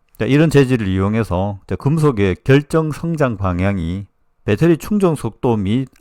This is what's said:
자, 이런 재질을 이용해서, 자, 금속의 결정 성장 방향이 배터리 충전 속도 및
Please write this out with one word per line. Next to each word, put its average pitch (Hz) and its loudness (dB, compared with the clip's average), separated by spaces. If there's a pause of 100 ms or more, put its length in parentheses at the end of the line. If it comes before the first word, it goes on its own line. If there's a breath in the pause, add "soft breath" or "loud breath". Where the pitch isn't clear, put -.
(160)
자, 110 -4
이런 147 4
재질을 131 2
이용해서, 98 -2
자, 98 -8
금속의 135 0
결정 147 2
성장 147 -2
방향이 95 -4 (380)
배터리 156 2
충전 185 0
속도 117 -2
및 107 -2 (120)